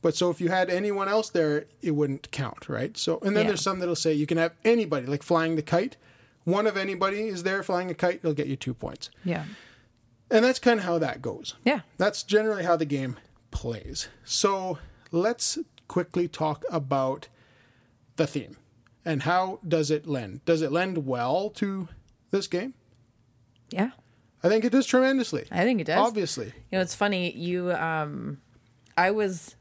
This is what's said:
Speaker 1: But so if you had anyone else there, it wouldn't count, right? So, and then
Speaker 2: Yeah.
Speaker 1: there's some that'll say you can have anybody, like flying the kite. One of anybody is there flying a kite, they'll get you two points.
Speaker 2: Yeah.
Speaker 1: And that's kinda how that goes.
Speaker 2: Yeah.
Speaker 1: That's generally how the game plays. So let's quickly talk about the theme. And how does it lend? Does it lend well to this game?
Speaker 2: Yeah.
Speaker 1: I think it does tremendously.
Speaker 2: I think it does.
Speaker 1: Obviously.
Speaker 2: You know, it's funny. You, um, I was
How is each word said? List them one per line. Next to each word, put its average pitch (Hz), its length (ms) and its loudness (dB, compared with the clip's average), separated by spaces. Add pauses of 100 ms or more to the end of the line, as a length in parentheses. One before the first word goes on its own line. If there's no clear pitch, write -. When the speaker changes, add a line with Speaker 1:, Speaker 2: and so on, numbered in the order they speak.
Speaker 1:
But 160 140 4
so 180 140 2
if 165 100 -2
you 175 100 2
had 185 200 2
anyone 196 400 0
else 220 200 2
there, 151 360 2 (160)
it 170 100 -2
wouldn't 143 400 -2
count, - 380 -6
right? 117 280 -4
So, 165 220 -2
and 202 160 0
then 214 80 4
Speaker 2:
Yeah. 214 60 2
Speaker 1:
there's 170 120 -2
some 190 180 -2
that'll 175 160 0
say 156 180 2
you 151 120 2
can 165 120 0
have 165 160 2 (100)
anybody, 190 420 2
like 143 180 -4
flying 165 320 2
the 151 60 0
kite. 175 360 0 (480)
One 196 220 2
of 202 100 0
anybody 196 500 -2
is 180 160 -6
there 190 200 0
flying 185 280 -2
a - 20 -4
kite, 180 300 0
they'll 160 100 2
get 143 140 -2
you 139 80 -2
two 131 180 -6
points. - 360 -10 (140)
Speaker 2:
Yeah. 170 200 -2 (880)
Speaker 1:
And 226 140 6
that's 254 140 2
kinda 226 240 4
how 175 160 0
that 131 220 -2
goes. - 340 -8 (100)
Speaker 2:
Yeah. 240 160 2 (160)
Speaker 1:
That's 202 260 0
generally 214 400 2
how 175 120 4
the 160 100 0
game 135 320 -4 (340)
plays. - 560 -8 (160)
So 190 540 0 (340)
let's 214 460 0 (300)
quickly 175 400 -2
talk 156 440 -4
about 135 560 -2 (880)
the 165 120 2
theme. - 300 -8 (480)
And 156 180 -2
how 185 440 0
does 156 240 2
it 151 160 -2
lend? 117 380 -6
Does 165 160 2
it 143 100 -2
lend 170 340 -2
well 131 460 0
to 196 380 -4 (420)
this 196 160 -2
game? 208 260 -4 (960)
Speaker 2:
Yeah. 208 220 -2 (520)
Speaker 1:
I 170 40 6
think 214 160 4
it 240 80 4
does 254 140 4
tremendously. 254 680 2
Speaker 2:
I 175 120 2
think 226 180 2
it 151 60 -4
does. 160 120 2
Speaker 1:
Obviously. 202 460 0 (260)
Speaker 2:
You 185 60 0
know, 190 40 2
it's 180 140 -2
funny. 185 400 0
You, 180 380 -2
um, 147 640 -4 (600)
I 180 140 4
was 196 500 -4